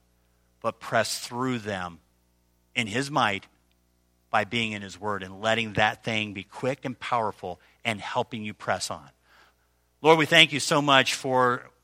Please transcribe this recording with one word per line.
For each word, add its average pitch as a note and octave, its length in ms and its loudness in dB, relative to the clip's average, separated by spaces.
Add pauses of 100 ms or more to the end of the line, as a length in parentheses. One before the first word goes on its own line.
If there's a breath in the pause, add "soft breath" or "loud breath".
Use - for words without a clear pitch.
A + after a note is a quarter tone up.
(600)
but A#2 180 -6
press - 400 0
through B2 400 -4
them F#2 400 -8 (760)
in A#2+ 120 0
his C3 220 -2
might A2+ 380 0 (840)
by G#2+ 140 2
being A2 300 -4
in G2+ 100 -10
his F2+ 160 -14
word G2 240 -4
and F#2+ 180 -14
letting A2 320 0
that A2 300 0
thing G#2+ 300 -4
be F#2+ 100 -12
quick - 420 -6
and B2 140 -10
powerful G2+ 600 -4 (240 soft breath)
and A2 160 -2
helping A2+ 440 -4
you G#2+ 100 -8
press - 380 -4
on. D2+ 180 -12 (920 soft breath)
Lord, D#3+ 160 8
we D#3 80 4
thank D#3+ 280 6
you C3+ 60 -2
so D3+ 220 2
much C3+ 320 4
for B2+ 560 0 (140)